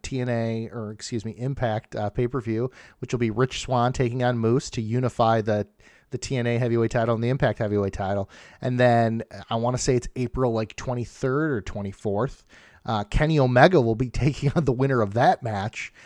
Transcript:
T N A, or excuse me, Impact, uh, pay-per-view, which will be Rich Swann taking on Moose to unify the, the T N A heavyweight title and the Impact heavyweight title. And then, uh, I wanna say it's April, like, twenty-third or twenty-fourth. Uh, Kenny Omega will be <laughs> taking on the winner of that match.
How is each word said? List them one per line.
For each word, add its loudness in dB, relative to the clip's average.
T -6
N -4
A, -2
or -8
excuse -8
me, -8
Impact, -4
uh, -4
pay-per-view, -2
which -10
will 0
be 2
Rich 0
Swann 0
taking 0
on 2
Moose 2
to -6
unify 2
the, 0
the -6
T -6
N -2
A 0
heavyweight 0
title 0
and -2
the 2
Impact 0
heavyweight 0
title. -4
And -2
then, 4
uh, -14
I -2
wanna -2
say 2
it's -2
April, -2
like, -4
twenty-third -4
or -2
twenty-fourth. -4
Uh, -2
Kenny 2
Omega 6
will 2
be -2
<laughs> -
taking 0
on 2
the 2
winner 2
of -2
that 4
match. -6